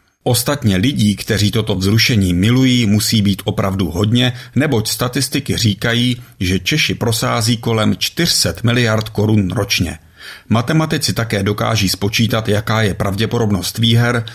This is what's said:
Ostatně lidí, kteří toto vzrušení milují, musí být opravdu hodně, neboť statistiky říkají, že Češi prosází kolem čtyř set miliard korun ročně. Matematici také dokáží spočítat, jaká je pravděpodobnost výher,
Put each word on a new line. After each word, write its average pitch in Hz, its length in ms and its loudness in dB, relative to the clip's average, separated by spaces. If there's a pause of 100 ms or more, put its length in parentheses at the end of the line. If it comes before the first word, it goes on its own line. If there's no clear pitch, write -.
(240)
Ostatně 123 540 0
lidí, 104 380 2
kteří 101 360 0
toto 107 240 -2
vzrušení 98 580 2
milují, 123 520 2
musí 104 360 2
být 98 240 0
opravdu 98 460 -2
hodně, 113 420 2 (220)
neboť 123 320 0
statistiky 131 680 -4
říkají, 117 640 0 (180)
že 92 200 0
Češi 156 340 -2
prosází 117 640 -2
kolem 110 400 0
čtyř - 320 -2
set - 340 -2
miliard 117 460 0
korun 104 420 2
ročně. 82 480 -2 (500)
Matematici 156 640 0
také 110 300 -2
dokáží 104 460 0
spočítat, 110 600 0
jaká 107 320 0
je 98 120 2
pravděpodobnost 101 840 -2
výher, 117 580 2